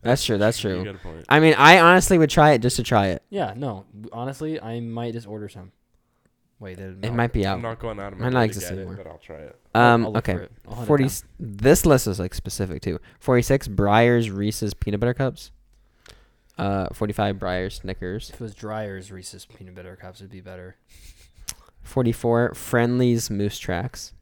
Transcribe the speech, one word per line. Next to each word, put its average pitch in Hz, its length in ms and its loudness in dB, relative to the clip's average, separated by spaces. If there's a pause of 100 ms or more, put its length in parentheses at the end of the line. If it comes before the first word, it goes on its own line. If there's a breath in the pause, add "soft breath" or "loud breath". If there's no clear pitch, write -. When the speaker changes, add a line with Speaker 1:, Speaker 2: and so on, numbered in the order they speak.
Speaker 1:
That's 123 200 0
true, 110 140 -2
that's 107 260 0
Speaker 2:
You 107 120 -2
Speaker 1:
true. 90 100 -6
Speaker 2:
got 101 100 -12
a - 40 -20
point. 80 280 -14
Speaker 1:
I 143 120 4
mean, 156 180 6
I 160 220 10
honestly 180 400 6
would 156 100 6
try 151 220 6
it 131 100 4
just 123 140 0
to 123 80 -4
try 104 240 2
it. 90 240 -4
Speaker 3:
Yeah, 139 260 -6
no. 117 280 -8 (280)
Honestly, 139 480 -8
I 117 180 -10
might 117 340 -8
just 117 140 -12
order 104 220 -12
some. 95 220 -20 (880)
Wait, 92 180 -16
Speaker 1:
It 95 240 -14
Speaker 3:
no. 110 100 -6
Speaker 1:
might 117 220 -2
be 107 100 0
out. 95 120 -2
Speaker 2:
I'm 117 80 -8
not 113 160 -10
going 110 200 -10
out 98 140 -12
of 92 60 -16
Speaker 1:
Might 113 60 -6
Speaker 2:
my 123 40 -2
Speaker 1:
not 127 120 2
Speaker 2:
way 113 40 4
to 107 40 0
Speaker 1:
exist 92 200 -8
Speaker 2:
get 92 80 -10
it, 95 40 -10
Speaker 1:
anymore. 92 220 -12
Speaker 2:
but 85 40 -16
I'll 80 100 -18
try 80 200 -18
it. 76 220 -20 (140)
Speaker 3:
I'll, 113 80 4 (140)
Speaker 1:
Um, 117 100 2
Speaker 3:
I'll 107 80 -8
look 113 160 -2
Speaker 1:
okay. 92 80 -2
Speaker 3:
for - 60 -8
it. - 80 -20 (160)
I'll 107 80 -12
hunt 120 100 -10
it - 20 -10
Speaker 1:
Forty, 143 180 4
Speaker 3:
down. - 160 -6 (180)
Speaker 1:
this 120 480 4
list 135 180 6
is, 101 140 -4
like, 92 160 -6
specific, - 480 -8
too. 82 160 -6 (200 soft breath)
Forty-six, 131 480 2
Breyers 110 640 4
Reese's 101 440 -4
Peanut 104 240 -4
Butter 120 160 0
Cups. - 340 -6 (1040 soft breath)
Uh, 98 380 -2
forty-five, 104 440 -2
Breyers 92 440 -6
Snickers. 95 480 -8
Speaker 3:
If - 60 -20
it - 60 -16
was 110 120 -12
Dreyer's 104 580 -10
Reese's - 360 -18
Peanut 92 260 -20
Butter 90 260 -18
Cups, 92 220 -20
it'd 98 100 -20
be 98 80 -18
better. 92 360 -18 (1040 soft breath)
Speaker 1:
Forty-four, 117 720 0
Friendly's 120 760 0
Moose 101 260 -4
Tracks. - 640 -8